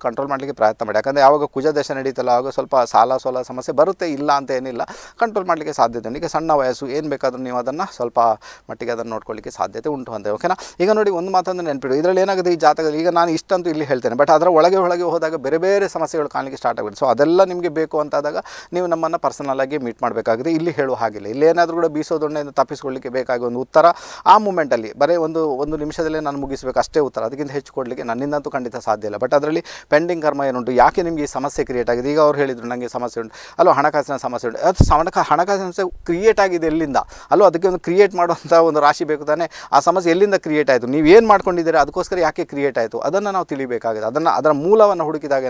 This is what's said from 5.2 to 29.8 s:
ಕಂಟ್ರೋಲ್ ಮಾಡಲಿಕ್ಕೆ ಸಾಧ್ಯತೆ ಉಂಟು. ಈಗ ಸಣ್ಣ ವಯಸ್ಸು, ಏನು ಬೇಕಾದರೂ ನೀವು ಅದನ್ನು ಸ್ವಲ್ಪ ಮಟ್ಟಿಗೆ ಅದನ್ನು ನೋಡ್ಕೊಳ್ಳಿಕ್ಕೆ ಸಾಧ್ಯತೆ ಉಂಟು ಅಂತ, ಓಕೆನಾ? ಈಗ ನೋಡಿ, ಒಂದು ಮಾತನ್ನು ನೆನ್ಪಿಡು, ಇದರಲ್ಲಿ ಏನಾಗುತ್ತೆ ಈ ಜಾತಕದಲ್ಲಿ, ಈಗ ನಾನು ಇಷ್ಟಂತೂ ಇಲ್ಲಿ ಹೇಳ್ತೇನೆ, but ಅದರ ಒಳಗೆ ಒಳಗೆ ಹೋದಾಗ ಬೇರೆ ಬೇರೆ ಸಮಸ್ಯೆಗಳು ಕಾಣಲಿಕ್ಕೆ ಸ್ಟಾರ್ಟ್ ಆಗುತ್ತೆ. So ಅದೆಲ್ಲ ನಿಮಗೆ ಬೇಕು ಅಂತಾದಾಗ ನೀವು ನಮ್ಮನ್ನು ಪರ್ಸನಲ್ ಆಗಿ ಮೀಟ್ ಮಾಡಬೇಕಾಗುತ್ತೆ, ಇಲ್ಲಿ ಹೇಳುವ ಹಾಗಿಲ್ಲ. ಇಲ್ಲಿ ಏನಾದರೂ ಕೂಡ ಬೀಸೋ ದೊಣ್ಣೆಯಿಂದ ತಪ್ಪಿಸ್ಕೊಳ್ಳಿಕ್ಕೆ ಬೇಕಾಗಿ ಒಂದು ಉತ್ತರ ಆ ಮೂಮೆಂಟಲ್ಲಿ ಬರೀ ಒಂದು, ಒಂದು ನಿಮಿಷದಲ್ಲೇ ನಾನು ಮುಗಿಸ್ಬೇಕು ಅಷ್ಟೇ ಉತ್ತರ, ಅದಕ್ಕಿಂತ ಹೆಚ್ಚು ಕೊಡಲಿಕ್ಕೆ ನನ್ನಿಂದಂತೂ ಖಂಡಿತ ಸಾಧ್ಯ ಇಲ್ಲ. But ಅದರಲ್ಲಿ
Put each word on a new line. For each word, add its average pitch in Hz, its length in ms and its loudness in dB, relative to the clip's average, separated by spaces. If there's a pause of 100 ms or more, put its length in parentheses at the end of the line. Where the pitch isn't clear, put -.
ಕಂಟ್ರೋಲ್ 208 280 -2
ಮಾಡಲಿಕ್ಕೆ 151 300 -4
ಸಾಧ್ಯತೆ 117 300 0
ಉಂಟು. 135 120 -8
ಈಗ 165 120 -4
ಸಣ್ಣ 160 160 -2 (100)
ವಯಸ್ಸು, 127 280 -2 (100)
ಏನು 156 160 -6
ಬೇಕಾದರೂ 131 340 -2
ನೀವು 123 140 -4
ಅದನ್ನು 143 240 -6 (120)
ಸ್ವಲ್ಪ 120 200 -4 (520)
ಮಟ್ಟಿಗೆ 117 260 -6
ಅದನ್ನು 113 200 -8
ನೋಡ್ಕೊಳ್ಳಿಕ್ಕೆ 107 420 -12
ಸಾಧ್ಯತೆ 110 380 -6
ಉಂಟು 127 220 -10
ಅಂತ, 104 200 -4
ಓಕೆನಾ? 180 200 -2 (260)
ಈಗ 196 60 4 (100)
ನೋಡಿ, 202 200 2
ಒಂದು 185 160 -6
ಮಾತನ್ನು 180 340 -2
ನೆನ್ಪಿಡು, 135 320 -2
ಇದರಲ್ಲಿ 185 240 2
ಏನಾಗುತ್ತೆ 185 300 0
ಈ 156 100 -6
ಜಾತಕದಲ್ಲಿ, 151 380 2
ಈಗ 175 160 2
ನಾನು 170 180 2
ಇಷ್ಟಂತೂ 180 360 -2
ಇಲ್ಲಿ 151 180 -4
ಹೇಳ್ತೇನೆ, 120 300 0
but 147 140 4
ಅದರ 160 120 2 (120)
ಒಳಗೆ 185 260 4
ಒಳಗೆ 175 280 -2
ಹೋದಾಗ 160 200 -2 (140)
ಬೇರೆ 156 180 0
ಬೇರೆ 196 300 2
ಸಮಸ್ಯೆಗಳು 156 400 -4
ಕಾಣಲಿಕ್ಕೆ 135 260 -8
ಸ್ಟಾರ್ಟ್ 117 200 -2
ಆಗುತ್ತೆ. 104 200 -8
So 135 120 4
ಅದೆಲ್ಲ 156 260 4 (140)
ನಿಮಗೆ 175 260 -4
ಬೇಕು 160 240 -4
ಅಂತಾದಾಗ 147 340 -4 (380)
ನೀವು 180 180 -2
ನಮ್ಮನ್ನು 165 320 -2
ಪರ್ಸನಲ್ 135 400 -4
ಆಗಿ 143 100 -4 (120)
ಮೀಟ್ 113 180 -12
ಮಾಡಬೇಕಾಗುತ್ತೆ, 117 540 -2
ಇಲ್ಲಿ 170 200 -2
ಹೇಳುವ 131 240 -2
ಹಾಗಿಲ್ಲ. 104 300 -6
ಇಲ್ಲಿ 143 200 2
ಏನಾದರೂ 165 260 0
ಕೂಡ 165 160 2
ಬೀಸೋ 151 260 -4
ದೊಣ್ಣೆಯಿಂದ 147 380 -4
ತಪ್ಪಿಸ್ಕೊಳ್ಳಿಕ್ಕೆ 131 560 -6
ಬೇಕಾಗಿ 123 320 -4
ಒಂದು 120 160 -6
ಉತ್ತರ 156 220 6 (460)
ಆ - 20 10 (100)
ಮೂಮೆಂಟಲ್ಲಿ 135 460 -2 (100)
ಬರೀ 147 140 4 (100)
ಒಂದು, 160 160 -2 (220)
ಒಂದು 151 200 -4
ನಿಮಿಷದಲ್ಲೇ 156 440 -4
ನಾನು 143 160 -4
ಮುಗಿಸ್ಬೇಕು 135 400 -6
ಅಷ್ಟೇ - 260 -2
ಉತ್ತರ, 117 200 -8
ಅದಕ್ಕಿಂತ 139 280 -8
ಹೆಚ್ಚು 139 200 -10
ಕೊಡಲಿಕ್ಕೆ 127 340 -6
ನನ್ನಿಂದಂತೂ 143 440 -4
ಖಂಡಿತ 123 220 -6 (100)
ಸಾಧ್ಯ 107 220 -2
ಇಲ್ಲ. 104 160 -6
But 127 140 -4
ಅದರಲ್ಲಿ 156 240 -2 (300)